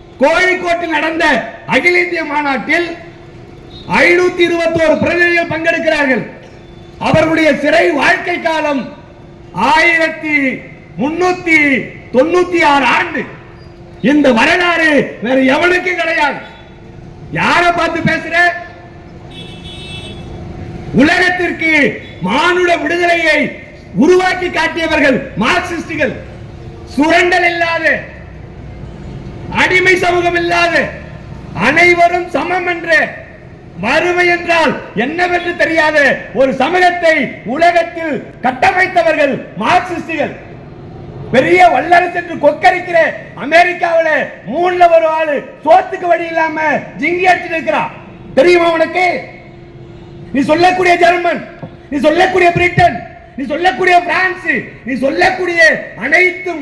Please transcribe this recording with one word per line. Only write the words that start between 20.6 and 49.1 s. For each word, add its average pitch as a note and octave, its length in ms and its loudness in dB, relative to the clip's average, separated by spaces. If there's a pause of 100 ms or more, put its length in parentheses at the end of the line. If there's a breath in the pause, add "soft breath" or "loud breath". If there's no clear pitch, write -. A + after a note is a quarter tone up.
உலகத்திற்கு E4+ 720 2 (560)
மானுட F4 420 2 (120)
விடுதலையை E4+ 560 0 (640)
உருவாக்கி F4+ 460 2 (100)
காட்டியவர்கள் D#4 600 0 (240)
மார்க்சிஸ்டுகள். D#4 720 -2 (800)
சுரண்டல் F4 580 2
இல்லாத, E4 320 -2 (1800)
அடிமை F#4 320 4 (100)
சமூகம் F4 380 2
இல்லாத, E4+ 320 0 (920)
அனைவரும் F4 680 2
சமம் F4+ 340 -2
என்ற, E4 180 -6 (920)
வறுமை F4 420 0 (100)
என்றால் E4+ 360 0 (320)
என்னவென்று F4 480 -2 (100)
தெரியாத D#4 360 2 (420)
ஒரு C4 120 4 (100)
சமூகத்தை F4 520 2 (420)
உலகத்தில் E4+ 600 0 (300)
கட்டமைத்தவர்கள் E4 880 2 (260)
மார்க்சிஸ்டுகள். D#4+ 720 -2 (1000)
பெரிய E4+ 260 4 (120)
வல்லரசு F4 460 2
என்று E4+ 220 -8
கொக்கரிக்கிற F4 560 2 (460)
அமெரிக்காவுல E4+ 680 2 (400)
மூணுல F4+ 340 2 (120)
ஒரு D#4+ 120 4 (120)
ஆளு D4+ 160 -2 (280)
சோத்துக்கு F#4 480 2
வழி E4 200 0
இல்லாம D#4+ 260 -2 (420)
ஜிங்கி F4 300 -2
அடிச்சுட்டு F4 280 0
இருக்கிறான். C#4+ 360 -2 (440)
தெரியுமா E4+ 380 6
உனக்கு? E4 300 0 (1300)